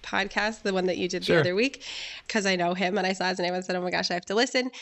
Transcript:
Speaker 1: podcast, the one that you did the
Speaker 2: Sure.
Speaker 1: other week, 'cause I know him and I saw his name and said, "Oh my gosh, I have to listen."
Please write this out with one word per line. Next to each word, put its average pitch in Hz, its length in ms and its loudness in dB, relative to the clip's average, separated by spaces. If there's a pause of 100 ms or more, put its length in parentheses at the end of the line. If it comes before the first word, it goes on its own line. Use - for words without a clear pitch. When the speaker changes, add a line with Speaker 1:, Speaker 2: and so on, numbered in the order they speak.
Speaker 1:
podcast, 202 580 -2
the 196 140 0
one 185 100 2
that 180 140 0
you 185 80 0
did 180 160 -4
the - 20 -6
Speaker 2:
Sure. 175 140 4
Speaker 1:
other 175 160 2
week, 247 280 0 (440)
'cause 208 180 0
I 190 100 2
know 175 200 2
him 185 240 0
and 185 80 2
I 190 60 2
saw 185 160 -2
his 185 100 -2
name 180 160 0
and 185 100 -4
said, 185 100 -2
"Oh 180 60 -2
my 180 80 -2
gosh, 175 220 -2
I - 20 -2
have 175 140 -4
to 196 80 0
listen." 254 340 2 (120)